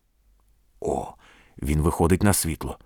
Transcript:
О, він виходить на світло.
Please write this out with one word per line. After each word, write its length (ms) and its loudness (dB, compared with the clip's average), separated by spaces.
О, 340 -6
він 200 2
виходить 420 2
на 100 4
світло. 520 -6